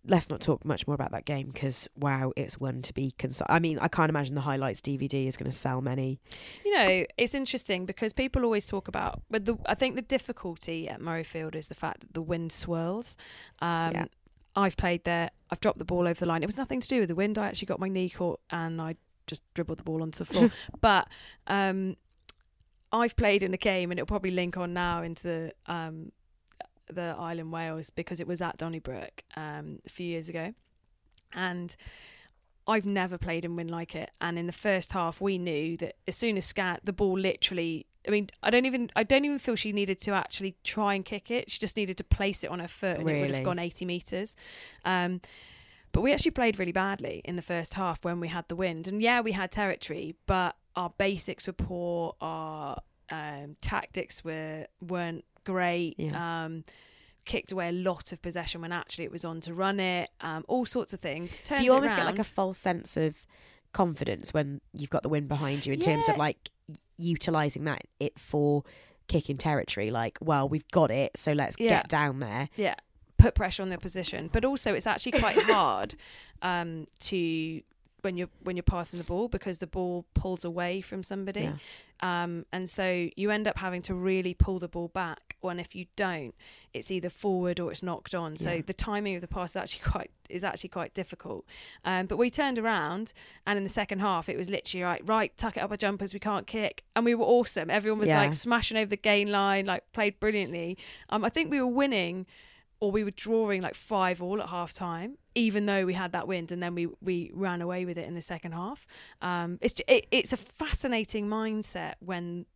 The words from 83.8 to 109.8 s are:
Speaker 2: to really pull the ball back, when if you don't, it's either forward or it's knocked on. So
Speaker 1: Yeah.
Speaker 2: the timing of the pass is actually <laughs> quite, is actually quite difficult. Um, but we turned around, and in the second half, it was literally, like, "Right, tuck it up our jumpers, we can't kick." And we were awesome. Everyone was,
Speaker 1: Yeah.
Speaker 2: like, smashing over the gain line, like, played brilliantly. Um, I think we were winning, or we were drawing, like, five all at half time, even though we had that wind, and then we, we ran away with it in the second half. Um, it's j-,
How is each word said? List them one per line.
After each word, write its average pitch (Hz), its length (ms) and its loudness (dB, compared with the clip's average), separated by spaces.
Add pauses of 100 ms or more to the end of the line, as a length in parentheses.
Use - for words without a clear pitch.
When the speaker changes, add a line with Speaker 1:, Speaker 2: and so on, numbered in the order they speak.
Speaker 2:
to 190 120 -4
really 185 380 2
pull 185 260 2
the 170 100 -6
ball 170 200 -6
back, - 540 -8
when 175 160 -4
if - 160 -12
you 180 120 -10 (100)
don't, 170 380 -2 (400)
it's 120 160 -4
either 180 200 -2
forward 180 500 0
or 170 100 -2
it's - 120 -8
knocked 180 320 -6
on. 160 220 -4
So 160 160 -2
Speaker 1:
Yeah. 165 140 -2
Speaker 2:
the 190 80 -6
timing 208 420 -2
of 175 60 -6
the 175 60 -12
pass 180 240 -4
is - 40 -4
actually - 260 -6
<laughs> - 80 0
quite, - 200 -2 (180)
is 180 160 -6
actually 190 260 -4
quite 175 240 -6
difficult. 175 500 -8 (400)
Um, 185 220 0
but 175 120 -2
we 240 120 4
turned 269 280 0
around, 208 540 0 (340)
and 202 120 2
in 196 60 0
the 196 60 -2
second 196 300 -2
half, 185 280 2
it 170 80 -2
was 175 140 -4
literally, 185 340 -2
like, 175 200 0
"Right, 220 320 2
tuck 226 200 -4
it - 40 -2
up 202 100 -2
our 208 80 -4
jumpers, 196 360 0
we 202 60 -8
can't 208 260 -2
kick." - 380 -4 (120)
And 233 80 4
we 233 100 8
were 226 100 4
awesome. 233 460 6
Everyone 214 300 2
was, 208 100 6
Speaker 1:
Yeah. 156 80 8
Speaker 2:
like, 175 160 6
smashing 233 420 2
over 214 140 2
the 208 60 0
gain 208 340 4
line, 196 360 4
like, 190 260 -2
played 208 280 2
brilliantly. 185 560 0 (340)
Um, 214 140 2
I 226 60 4
think 320 200 2
we 285 100 4
were 254 60 4
winning, 214 600 2 (540)
or 202 100 2
we 214 140 2
were 202 60 0
drawing, 214 520 2
like, 170 120 -4
five 185 480 0
all 196 200 -2
at 160 80 -6
half 175 240 -6
time, 180 420 -6 (180)
even 208 300 2
though 196 220 2
we 180 80 0
had 180 180 -2
that 175 160 -2
wind, 175 240 -4
and 180 100 -4
then 175 120 -2
we, 170 120 0 (140)
we 175 320 -2
ran 180 300 -2
away 180 240 -2
with 175 100 -6
it 170 100 -6
in 170 80 -8
the 170 80 -6
second 170 300 -8
half. 190 340 -8 (360)
Um, 175 400 -2
it's 214 120 2
j-, - 140 -4